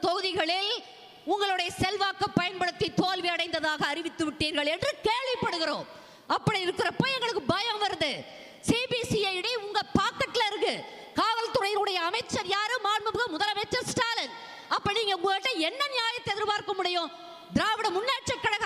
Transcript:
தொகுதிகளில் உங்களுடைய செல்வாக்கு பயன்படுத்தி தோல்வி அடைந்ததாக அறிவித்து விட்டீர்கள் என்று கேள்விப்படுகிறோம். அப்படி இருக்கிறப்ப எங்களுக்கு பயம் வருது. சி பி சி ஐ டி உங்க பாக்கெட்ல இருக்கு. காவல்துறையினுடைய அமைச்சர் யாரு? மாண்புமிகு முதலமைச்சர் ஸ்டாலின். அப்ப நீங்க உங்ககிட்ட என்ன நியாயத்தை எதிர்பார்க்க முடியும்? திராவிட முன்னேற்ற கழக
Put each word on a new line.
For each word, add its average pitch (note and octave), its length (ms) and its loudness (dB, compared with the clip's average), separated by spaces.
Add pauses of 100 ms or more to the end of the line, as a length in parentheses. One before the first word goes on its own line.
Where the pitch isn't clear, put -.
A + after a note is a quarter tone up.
தொகுதிகளில் F#4 680 2 (600)
உங்களுடைய F#4+ 360 2 (140)
செல்வாக்கு F#4+ 440 2 (120)
பயன்படுத்தி F4+ 480 -2 (140)
தோல்வி F4+ 340 -2
அடைந்ததாக D#4+ 560 -2
அறிவித்து D#4+ 380 -4
விட்டீர்கள் D4 440 0
என்று F4+ 180 0 (160)
கேள்விப்படுகிறோம். G#4 800 0 (520)
அப்படி G#4 300 2
இருக்கிறப்ப - 380 2 (120)
எங்களுக்கு A4+ 260 0 (120)
பயம் G#4+ 300 0
வருது. E4 280 0 (560)
சி A4+ 100 4 (140)
பி A#4+ 80 0 (100)
சி A4 100 2 (120)
ஐ F#4 40 -2 (100)
டி A#4 60 0 (140)
உங்க G4+ 160 0 (160)
பாக்கெட்ல A#4 520 2
இருக்கு. G#4 240 0 (460)
காவல்துறையினுடைய G#4 880 2
அமைச்சர் G#4 480 -2
யாரு? G#4+ 200 0 (100)
மாண்புமிகு G#4+ 480 0
முதலமைச்சர் G#4 580 0
ஸ்டாலின். A4+ 420 0 (420)
அப்ப G#4 200 0
நீங்க G#4 220 2
உங்ககிட்ட G4 320 2 (180)
என்ன B4+ 140 -2 (120)
நியாயத்தை A#4 400 0
எதிர்பார்க்க G#4 460 0
முடியும்? F4+ 320 0 (440)
திராவிட G#4+ 400 4
முன்னேற்ற B4+ 360 0 (100)
கழக G#4+ 240 2